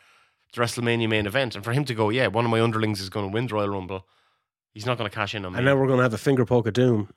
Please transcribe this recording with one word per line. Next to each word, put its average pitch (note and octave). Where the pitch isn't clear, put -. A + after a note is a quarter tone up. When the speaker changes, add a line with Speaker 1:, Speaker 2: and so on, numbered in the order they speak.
Speaker 1:
the A#2
WrestleMania A#2
main G#2+
event, A#2+
and G2+
for A#2
him C#3
to B2
go, G#2+
"Yeah, A#2+
one A2+
of A#2
my A2+
underlings A2
is F#2+
gonna G2+
win A2+
the G#2+
Royal G2+
Rumble." F#2+
He's A2
not B2
gonna A2
cash G2+
in G2+
on F#2
me. F#2+
Speaker 2:
And B2+
now C#3
we're C3+
gonna B2+
have A2+
a G#2
finger B2+
poke A#2
of G2+
doom. A#2+